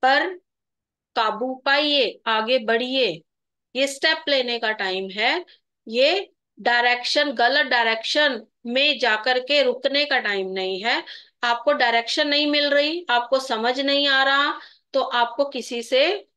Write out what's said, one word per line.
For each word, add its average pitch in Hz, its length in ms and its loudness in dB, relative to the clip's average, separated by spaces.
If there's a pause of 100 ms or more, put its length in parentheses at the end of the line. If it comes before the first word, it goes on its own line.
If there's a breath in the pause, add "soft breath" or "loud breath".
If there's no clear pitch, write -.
पर 294 320 2 (840)
काबू 233 500 -2
पाइए, 285 600 2
आगे 226 320 0
बढ़िए, 226 640 0 (540)
ये 269 100 0
स्टेप 320 420 -2
लेने 247 300 0
का 220 140 -2
टाइम 190 380 -4
है, 254 340 -2 (440 soft breath)
ये 294 420 2 (300)
डायरेक्शन, 240 720 2
गलत 254 340 2
डायरेक्शन 240 800 0 (200)
में 262 320 0
जाकर 233 400 0
के 269 240 2
रुकने 269 420 0
का 285 140 0
टाइम 196 320 -4
नहीं 190 340 -4
है। 269 200 -2 (380 loud breath)
आपको 240 300 0
डायरेक्शन 247 560 0
नहीं 294 180 2
मिल 294 240 0
रही, 302 400 0
आपको 240 280 2
समझ 247 420 -2
नहीं 285 280 2
आ 269 160 4
रहा, 277 340 0 (340 loud breath)
तो 269 80 0
आपको 247 440 0
किसी 247 380 -8
से 294 540 0